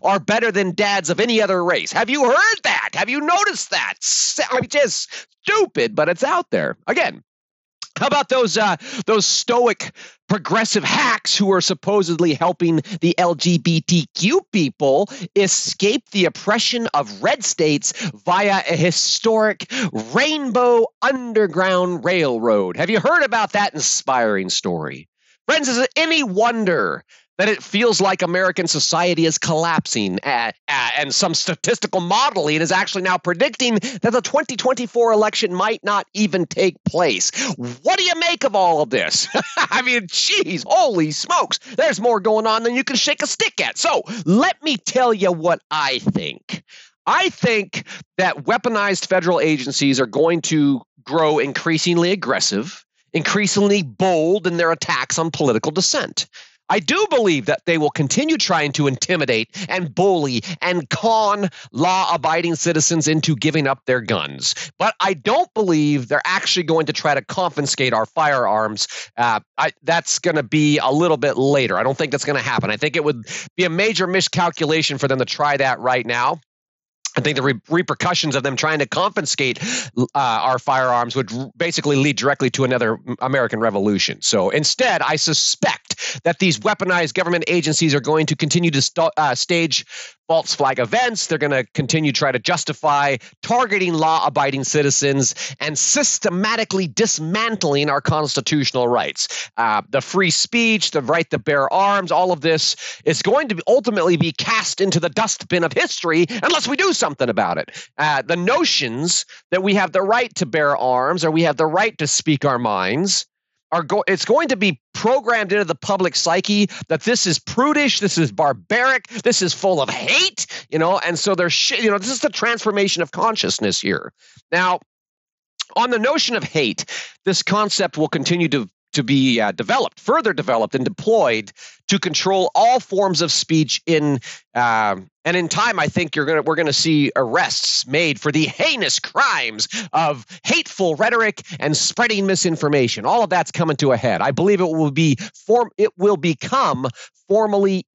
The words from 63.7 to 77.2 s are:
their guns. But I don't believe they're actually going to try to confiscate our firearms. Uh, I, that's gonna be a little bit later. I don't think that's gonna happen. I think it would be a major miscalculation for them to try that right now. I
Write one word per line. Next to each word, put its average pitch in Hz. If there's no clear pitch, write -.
their 127
guns. 73
But 165
I 196
don't 226
believe 151
they're 143
actually 185
going 160
to 156
try 147
to 135
confiscate 143
our 110
firearms. 110
Uh, 117
I, 151
that's 160
gonna 156
be 147
a 131
little 160
bit 135
later. 131
I 107
don't 135
think 165
that's 135
gonna 143
happen. 113
I 107
think 147
it 160
would 135
be 180
a 170
major 185
miscalculation 160
for 143
them 135
to 123
try 143
that 131
right 123
now. 123
I 143